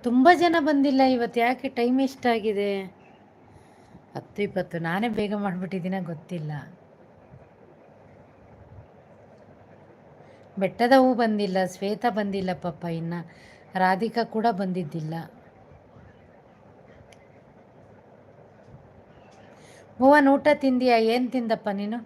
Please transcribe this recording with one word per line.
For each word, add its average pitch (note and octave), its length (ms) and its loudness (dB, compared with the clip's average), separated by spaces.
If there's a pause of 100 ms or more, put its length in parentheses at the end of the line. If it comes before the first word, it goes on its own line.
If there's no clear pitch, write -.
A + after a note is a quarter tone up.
ತುಂಬ B3+ 220 6 (140)
ಜನ E4+ 140 2 (120)
ಬಂದಿಲ್ಲ C#4 340 2 (120)
ಇವತ್ತು, A#3 300 -2
ಯಾಕೆ? B3+ 240 -2 (120)
ಟೈಮ್ B3 260 0
ಎಷ್ಟಾಗಿದೆ? G#3+ 640 -2 (1400)
ಹತ್ತು - 320 -12
ಇಪ್ಪತ್ತು. F3+ 300 -6 (100)
ನಾನೇ G3 220 -2 (100)
ಬೇಗ G#3 140 -4 (120)
ಮಾಡಿಬಿಟ್ಟಿದ್ದೀನ F#3 540 -6 (120)
ಗೊತ್ತಿಲ್ಲ. D#3 420 -10 (4000)
ಬೆಟ್ಟದ A#3 320 2 (100)
ಹೂ B3+ 60 4 (120)
ಬಂದಿಲ್ಲ, G#3 360 0 (160)
ಶ್ವೇತಾ G#3 360 -4 (100)
ಬಂದಿಲ್ಲ G3 340 -4 (100)
ಪಾಪ, E3+ 200 -8 (160)
ಇನ್ನ E3 140 -8 (680)
ರಾಧಿಕಾ G#3 400 0 (140)
ಕೂಡ A3 100 -2 (140)
ಬಂದಿದ್ದಿಲ್ಲ. E3+ 540 -6 (4000)
ಭುವನ್, C#4 340 8
ಊಟ C#4 160 2 (160)
ತಿಂದಿಯಾ? B3+ 320 2 (180)
ಏನ್ B3 200 -2
ತಿಂದಪ್ಪ A3+ 340 -4 (120)
ನೀನು? G#3+ 260 -6